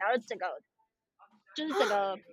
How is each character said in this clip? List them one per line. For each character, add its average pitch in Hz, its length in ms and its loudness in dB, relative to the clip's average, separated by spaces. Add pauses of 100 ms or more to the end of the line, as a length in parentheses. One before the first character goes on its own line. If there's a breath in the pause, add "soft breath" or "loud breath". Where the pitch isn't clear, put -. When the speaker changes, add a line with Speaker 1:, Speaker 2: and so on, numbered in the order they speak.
Speaker 1:
然 202 100 2
后 254 80 4
整 226 200 -6
个， 180 220 -6 (920)
就 311 140 -4
是 302 60 -4
整 392 140 4
个 196 260 2
Speaker 2:
啊。 - 20 -6 (160)